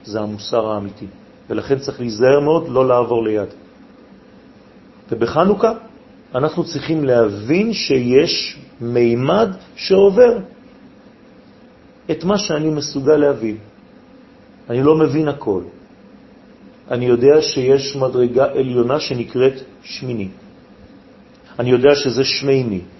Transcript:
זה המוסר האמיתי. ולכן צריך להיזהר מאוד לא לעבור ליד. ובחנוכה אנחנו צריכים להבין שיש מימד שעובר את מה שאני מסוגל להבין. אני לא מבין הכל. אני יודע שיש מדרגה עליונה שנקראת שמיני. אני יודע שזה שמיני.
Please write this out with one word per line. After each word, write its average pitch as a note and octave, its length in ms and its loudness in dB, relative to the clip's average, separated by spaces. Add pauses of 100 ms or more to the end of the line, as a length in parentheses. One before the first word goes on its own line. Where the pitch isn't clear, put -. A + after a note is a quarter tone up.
זה G#2+ 160 -8
המוסר G#2+ 480 -4
האמיתי. G#2 400 -8 (420)
ולכן A2+ 300 -2
צריך - 200 -10
להיזהר B2 400 2
מאוד D#3 300 0
לא C3 180 2
לעבור A#2+ 360 2
ליד. G#2+ 260 -2 (1600)
ובחנוכה F3 600 0 (640)
אנחנו D#3 280 -2
צריכים D3+ 420 -4
להבין A#2+ 680 0
שיש B2+ 840 0 (220)
מימד A#2+ 680 0 (260)
שעובר G3+ 640 4 (1700)
את D#3 120 -4
מה G3 140 0
שאני D#3 320 -2
מסוגל D3 460 0
להבין. A2+ 420 0 (1120)
אני B2 140 -2
לא D#3 140 4
מבין D3+ 300 0
הכל. G2+ 340 -4 (1300)
אני B2 140 -4
יודע C3 360 4
שיש C3+ 540 0
מדרגה B2+ 500 0
עליונה B2 540 0
שנקראת B2+ 540 0 (300)
שמיני. A#2 440 -8 (1300)
אני B2 100 -2
יודע B2+ 260 4
שזה C3 280 -2
שמיני. C3 580 -2 (180)